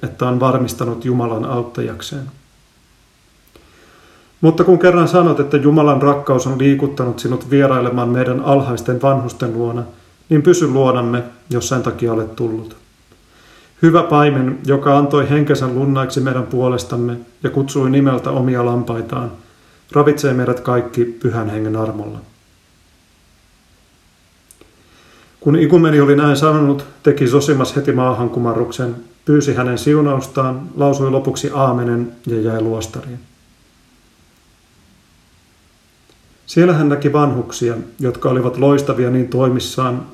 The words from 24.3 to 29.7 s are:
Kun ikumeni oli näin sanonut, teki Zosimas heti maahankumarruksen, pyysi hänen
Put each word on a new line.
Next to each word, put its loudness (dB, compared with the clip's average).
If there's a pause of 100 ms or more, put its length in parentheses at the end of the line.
Kun 2
ikumeni 4
oli 6
näin 4
sanonut, 2 (180)
teki 2
Zosimas 0
heti 0
maahankumarruksen, -2 (280)
pyysi 2
hänen -2